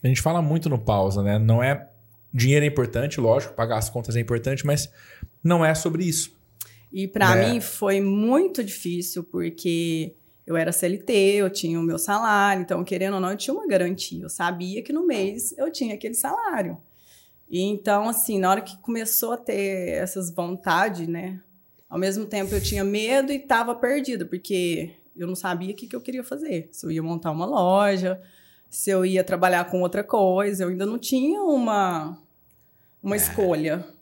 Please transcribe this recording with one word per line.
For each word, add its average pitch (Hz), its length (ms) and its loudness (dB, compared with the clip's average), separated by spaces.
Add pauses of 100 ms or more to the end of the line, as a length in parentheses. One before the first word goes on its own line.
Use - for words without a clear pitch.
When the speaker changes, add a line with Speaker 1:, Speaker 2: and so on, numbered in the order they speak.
Speaker 1:
A - 40 2
gente 127 140 4
fala 165 220 2
muito 160 260 2
no 135 100 0
Pausa, 101 440 2
né? 101 160 2
Não 113 240 4
é, 135 260 0 (440)
dinheiro 139 320 4
é 147 40 4
importante, 135 520 0
lógico, 120 340 4
pagar 113 240 0
as 113 100 -2
contas 117 280 -4
é 120 40 2
importante, 120 460 -2
mas 143 240 0 (520)
não 170 220 4
é 160 100 6
sobre 160 300 -2
isso. - 340 -2 (540)
Speaker 2:
E 190 160 -4
pra 190 280 6
Speaker 1:
É. 202 160 6
Speaker 2:
mim 240 80 0
foi 196 400 0
muito 233 640 2
difícil, 180 580 -6
porque 165 920 -4 (320)
eu 170 100 -2
era 165 160 0
C - 140 0
L 185 120 0
T, - 140 -4
eu 202 380 4
tinha 165 280 -2
o 165 40 0
meu 165 160 0
salário, 202 640 2
então, 175 200 -2
querendo 190 320 -2
ou 190 60 -2
não, 180 100 0
eu 208 60 -4
tinha - 180 -4
uma 427 120 -6
garantia. 185 580 0
Eu 156 40 -12
sabia 180 540 -4
que - 100 -8
no 330 140 0
mês 220 500 -2
eu 311 140 -2
tinha 226 240 -4
aquele 226 200 -8
salário. 220 640 -2 (720)
E 175 140 -2
então, 208 460 0
assim, 220 320 -2
na 185 100 4
hora 202 100 4
que - 180 -14
começou 226 540 -2
a 240 40 -4
ter 196 540 -4
essas 175 420 -4
vontades, 180 720 -2
né? 180 340 -6 (480)
Ao - 100 -8
mesmo 196 260 -2
tempo 202 300 -4
eu 196 60 0
tinha 202 240 -2
medo 233 480 0
e 277 60 -2
tava 233 360 0
perdida, 262 500 -2
porque 175 680 -2 (240)
eu 175 120 -8
não 185 80 -4
sabia 185 360 -6
o 202 40 -10
que, 240 100 -16
que - 80 -14
eu 247 60 -8
queria 254 240 -8
fazer. 269 480 -6
Se - 140 -12
eu 160 40 -6
ia 160 120 -2
montar 165 300 -4
uma 160 140 -4
loja, 190 760 2 (480)
se - 220 -4
eu 185 140 4
ia 185 200 2
trabalhar 180 460 2
com 185 120 0
outra 180 200 -2
coisa, 196 600 2
eu 175 60 -2
ainda 185 160 -2
não 226 120 -4
tinha 277 440 0
uma, 202 760 0 (840)
uma 196 120 0
Speaker 3:
É. 208 40 0
Speaker 2:
escolha. 180 680 0 (180)